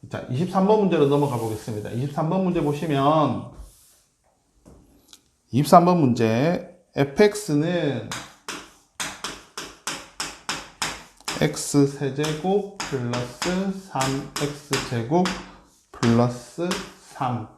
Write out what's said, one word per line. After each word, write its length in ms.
자, 200
이십삼 380
번 140
문제로 260
넘어가 300
보겠습니다. 540
이십삼 380
번 140
문제 180
보시면 880
이십삼 340
번 140
문제, 800
에프엑스는 1120
엑스 460
세제곱 920
플러스 1000
삼 120
엑스 480
제곱 360
플러스 800
삼 480